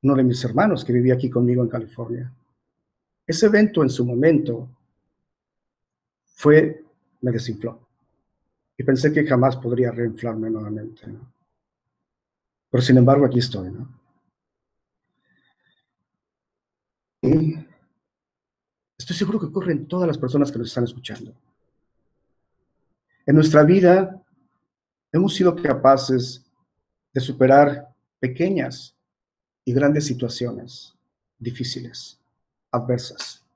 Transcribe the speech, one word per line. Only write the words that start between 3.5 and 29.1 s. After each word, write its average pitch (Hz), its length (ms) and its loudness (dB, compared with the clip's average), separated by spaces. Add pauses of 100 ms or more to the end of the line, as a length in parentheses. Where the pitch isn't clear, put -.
en 131 80 2
su 127 140 -4
momento 127 640 0 (1600)
fue, 151 600 2 (380)
me 123 100 -2
desinfló. 113 540 -8 (920)
Y 127 80 -8
pensé 135 280 4
que 156 140 2
jamás 127 300 2
podría 120 340 -2
reinflarme 113 600 -6
nuevamente, 107 560 -10
¿no? - 260 -20 (1400)
Pero 123 120 0
sin 127 160 6
embargo, 135 260 6
aquí 123 140 0
estoy, 98 320 -6
¿no? 123 180 -14 (3250)
Y 156 340 0 (1400)
estoy - 180 -12
seguro 208 240 -4
que 165 60 -8
ocurre 180 260 -4
en 151 140 -4
todas 180 200 -2
las 156 120 -2
personas 139 340 -2
que 113 60 -8
nos 113 100 -6
están 123 160 -4
escuchando. - 500 -14 (1900)
En 143 100 4
nuestra 156 280 6
vida 185 600 4 (880)
hemos 185 240 0
sido 175 220 2
capaces 131 880 0 (680)
de 135 80 -2
superar 139 720 2 (280)
pequeñas 131 760 -6 (680)